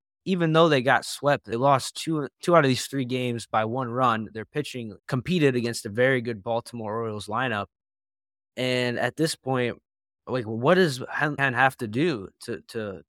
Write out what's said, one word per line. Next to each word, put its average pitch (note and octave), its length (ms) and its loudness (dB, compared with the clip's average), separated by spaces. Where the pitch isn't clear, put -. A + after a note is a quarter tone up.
even E3+ 260 2
though D#3+ 160 6
they C#3+ 140 4
got B2 240 2
swept, C#3 400 -2
they G#2 100 -6
lost C3+ 400 2
two, D3+ 320 -4
two F3 120 2
out D#3+ 120 8
of C3+ 40 4
these B2 160 0
three C3+ 200 -4
games B2 420 -4
by A2 160 0
one A#2+ 260 -4
run. A#2 440 0
Their A2 100 -10
pitching A#2 540 -8
competed C#3 480 2
against A#2 300 -4
a A2 40 -8
very B2+ 300 2
good A2+ 240 -6
Baltimore A2+ 540 -6
Orioles A2 300 -6
lineup. A2 400 -2
And B2 420 -2
at B2 160 -4
this D#3+ 220 -2
point, B2 400 -2
like, B2 180 -4
what A2+ 300 2
does D#3 360 2
Hen-, D3 300 -4
Hen C3+ 140 0
have C3 240 4
to B2 100 -6
do A#2 400 -2
to, A2+ 260 -8
to G#2 420 -10